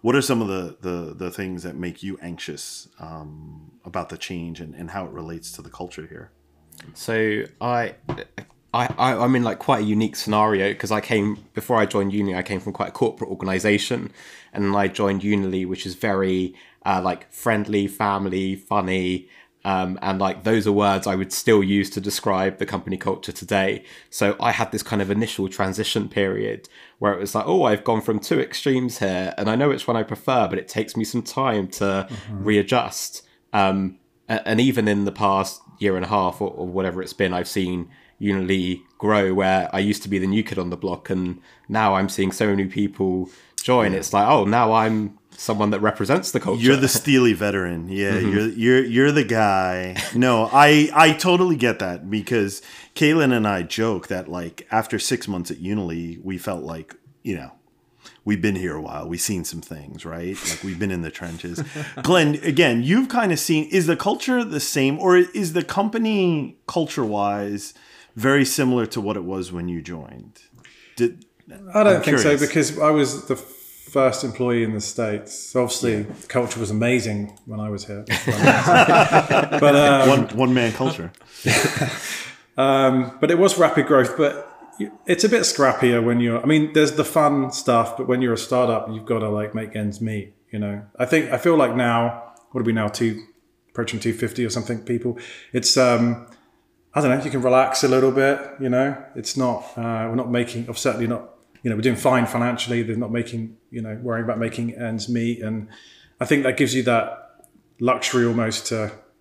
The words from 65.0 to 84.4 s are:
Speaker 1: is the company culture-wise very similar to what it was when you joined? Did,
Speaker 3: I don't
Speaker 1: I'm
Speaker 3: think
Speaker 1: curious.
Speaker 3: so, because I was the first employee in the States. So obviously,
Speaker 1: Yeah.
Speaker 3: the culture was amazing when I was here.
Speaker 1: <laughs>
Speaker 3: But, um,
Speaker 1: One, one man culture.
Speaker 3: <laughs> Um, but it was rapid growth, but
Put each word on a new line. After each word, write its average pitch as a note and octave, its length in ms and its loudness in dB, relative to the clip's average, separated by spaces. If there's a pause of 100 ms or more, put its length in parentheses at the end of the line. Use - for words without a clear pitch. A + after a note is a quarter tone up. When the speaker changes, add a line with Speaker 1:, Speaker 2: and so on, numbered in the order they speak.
Speaker 1:
is F3+ 360 2
the F3 100 0
company G3+ 920 0 (100)
culture-wise G#2 1080 -2 (400)
very C3+ 300 4
similar B2+ 420 0
to A#2 120 -6
what G#2 160 -2
it F#2+ 80 -6
was F2+ 280 -6
when F2 180 -6
you E2+ 140 -6
joined? E2+ 580 -16 (540)
Did, A#2+ 300 -2 (500)
Speaker 3:
I G#3+ 80 6
don't G#3 40 8 (100)
Speaker 1:
I'm C#3+ 40 0
Speaker 3:
think - 20 -4 (140)
Speaker 1:
curious. A#2 60 4
Speaker 3:
so, D3 240 4
because D3+ 320 0
I D3+ 100 6
was C#3+ 380 2
the C3 80 0
first - 880 -2
employee A#2+ 400 0
in A2 100 -2
the G#2 80 -4
States. G#2 560 -6
So - 260 -2
obviously, A#2+ 340 0
Speaker 1:
Yeah. G#2 60 -2 (180)
Speaker 3:
the - 60 -20
culture A#2+ 320 -2
was G#2 120 -4
amazing G#2+ 720 0
when G#2+ 140 -10
I G#2+ 100 -6
was G2+ 160 -8
here. G#2 180 -12 (120)
Speaker 1:
<laughs> - 120 -6
Speaker 3:
But, D3 1500 4
um, C#3 340 6
Speaker 1:
One, C3 180 4 (100)
one B2+ 160 2
man A#2+ 200 2
culture. C3 380 -4 (340)
Speaker 3:
<laughs> C3 60 2 (1080)
Um, C3 640 4
but D#3 80 4
it E3+ 80 4
was F#3+ 220 4
rapid D3+ 260 4
growth, B2+ 320 4
but - 340 0 (280)